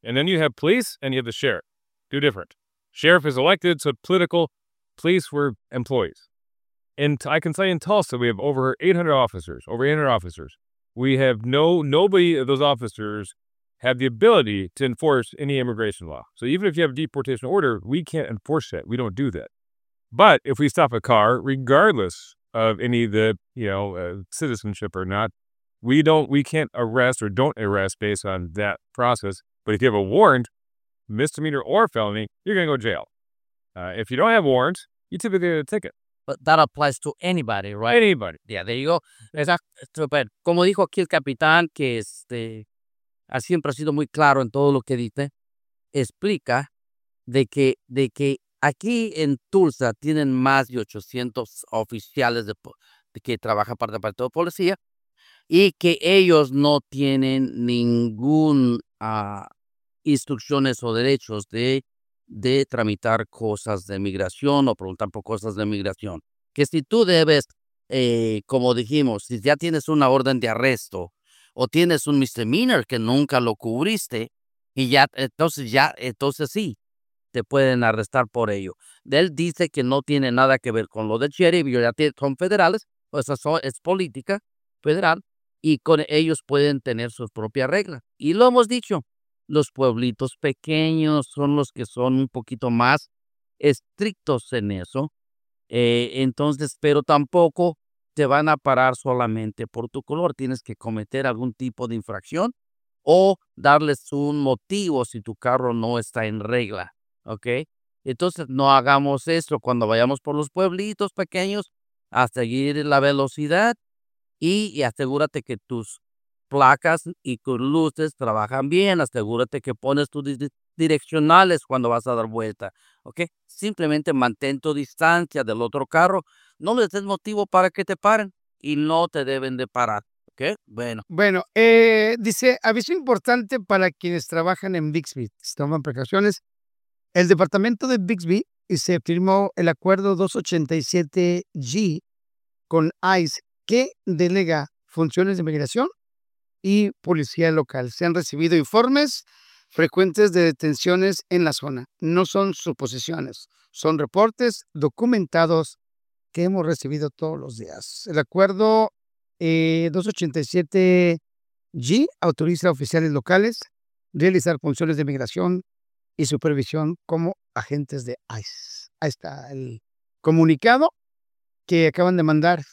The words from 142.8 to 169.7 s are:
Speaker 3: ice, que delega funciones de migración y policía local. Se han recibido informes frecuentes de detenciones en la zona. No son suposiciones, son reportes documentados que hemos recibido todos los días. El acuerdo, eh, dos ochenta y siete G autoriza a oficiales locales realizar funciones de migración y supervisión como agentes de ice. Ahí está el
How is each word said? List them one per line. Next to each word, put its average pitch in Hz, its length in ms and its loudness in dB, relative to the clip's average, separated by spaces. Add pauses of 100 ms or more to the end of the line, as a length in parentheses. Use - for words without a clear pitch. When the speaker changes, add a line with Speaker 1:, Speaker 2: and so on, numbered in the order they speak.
Speaker 3:
ice, 160 220 -4 (240)
que 254 260 0 (140)
delega 170 640 0 (180)
funciones 180 520 0
de 180 60 -4
migración 156 460 -2 (720)
y 202 300 2 (100)
policía 165 500 0
local. 131 400 -2
Se - 140 -4
han 170 80 0
recibido 165 440 0
informes 254 680 2 (460)
frecuentes 185 640 2
de 175 80 4
detenciones 170 880 0
en 175 140 2
la 151 100 0
zona. 135 320 -8 (140)
No 175 260 0
son 196 280 0
suposiciones, 135 920 -8 (240)
son 156 280 -2
reportes 214 640 0 (100)
documentados 165 1040 0 (560)
que 170 100 -2
hemos 185 220 0
recibido 147 440 -4
todos 156 300 -8
los 131 180 -14
días. - 500 -16
El 151 120 -2
acuerdo, 196 720 2 (480)
eh, 165 520 2
dos 185 160 -2
ochenta 165 320 -4
y 147 40 -2
siete 180 760 2 (540)
G 165 340 2 (120)
autoriza 165 480 0
a 175 40 4
oficiales 156 400 0
locales 190 480 2 (540)
realizar 170 460 2
funciones 156 380 0
de 151 80 0
migración 180 580 -2 (520)
y 156 100 0
supervisión 151 720 -2 (100)
como 165 300 -4 (180)
agentes 139 520 -8
de 123 120 -10 (220)
ice. - 500 -18 (100)
Ahí 156 100 -4
está 135 420 -14
el 127 300 -14 (400)